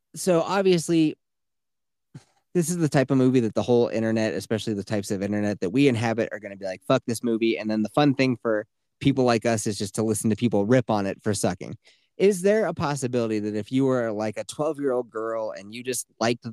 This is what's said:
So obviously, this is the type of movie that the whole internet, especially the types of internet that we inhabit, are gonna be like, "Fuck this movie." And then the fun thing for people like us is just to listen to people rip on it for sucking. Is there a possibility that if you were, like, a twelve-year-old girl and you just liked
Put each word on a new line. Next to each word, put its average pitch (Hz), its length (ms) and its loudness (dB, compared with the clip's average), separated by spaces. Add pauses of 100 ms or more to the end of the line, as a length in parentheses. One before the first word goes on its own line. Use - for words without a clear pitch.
(160)
So 170 260 2
obviously, 175 760 2 (1400)
this 165 160 0
is 175 80 -4
the 156 120 2
type 151 220 2
of 135 60 4
movie 131 240 4
that 110 140 0
the 104 80 0
whole 120 240 4
internet, 110 460 0
especially 107 400 -4
the 98 100 -4
types 104 280 -4
of 95 100 -4
internet 104 400 -2
that 90 100 -2
we 139 160 6
inhabit, 113 440 0
are 104 80 -8
gonna 101 180 -14
be 98 80 -10
like, 95 220 -8
"Fuck 131 200 2
this 113 160 -4
movie." 113 340 0
And 107 120 -6
then 107 140 0
the 104 60 -4
fun 147 260 4
thing 131 260 0
for 110 240 -2 (340)
people 135 260 2
like 117 200 4
us 113 200 0
is 104 120 -4
just - 180 -8
to 110 80 0
listen 110 260 0
to 107 60 0
people 104 300 0
rip 127 240 2
on 104 160 0
it - 180 -6
for 107 100 0
sucking. 90 440 -4 (400)
Is 185 260 2
there 208 240 2
a 170 60 -4
possibility 123 680 -2
that 104 160 -4
if 104 180 -6
you 131 100 2
were, 127 300 0
like, 107 240 -4
a 107 80 -8
twelve-year-old 139 640 -4
girl 113 420 -6
and 98 240 -14
you 123 80 -12
just 123 240 -6 (140)
liked 120 320 0